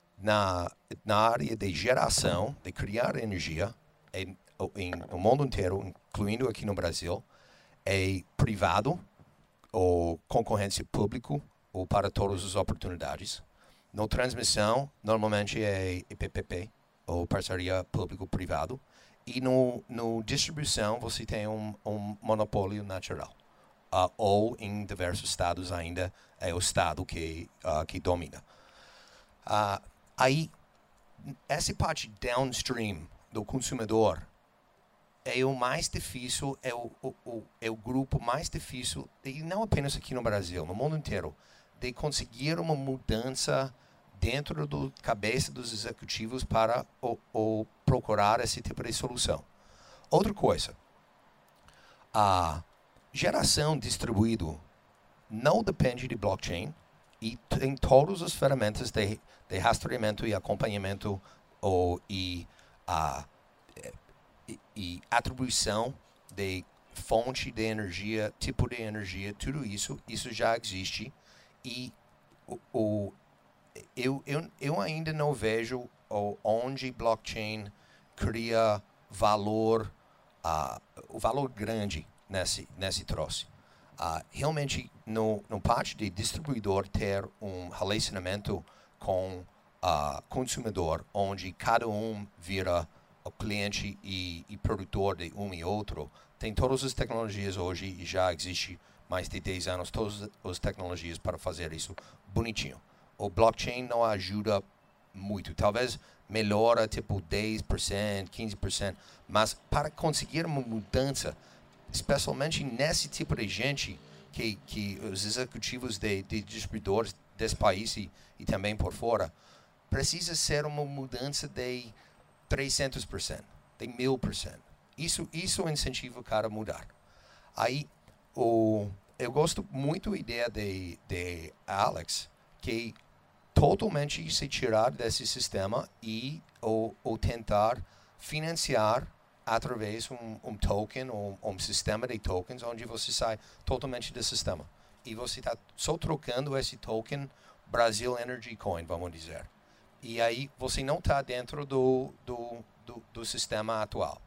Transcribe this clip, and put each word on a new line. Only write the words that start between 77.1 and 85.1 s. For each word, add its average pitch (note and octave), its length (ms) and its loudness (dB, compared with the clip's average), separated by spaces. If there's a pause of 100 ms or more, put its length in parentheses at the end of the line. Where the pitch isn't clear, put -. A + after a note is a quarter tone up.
cria A2+ 680 2 (260)
valor, G#2+ 800 4 (540)
ah, D2+ 340 0 (300)
o - 100 -10
valor B2 300 2
grande G#2 580 -4 (220)
nesse, F#2+ 480 -2
nesse F#2 280 -4
troço. - 460 -4 (460)
Ah, E2 340 -2
realmente, - 600 -2 (160)
no, A2 420 2